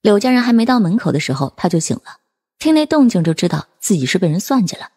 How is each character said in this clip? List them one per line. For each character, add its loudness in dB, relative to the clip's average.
柳 4
家 0
人 2
还 0
没 2
到 2
门 0
口 -2
的 0
时 -4
候， -4
他 -4
就 0
醒 -4
了， -20
听 2
那 2
动 4
静 0
就 0
知 -2
道 -4
自 0
己 -2
是 -2
被 0
人 0
算 0
计 -8
了。 -18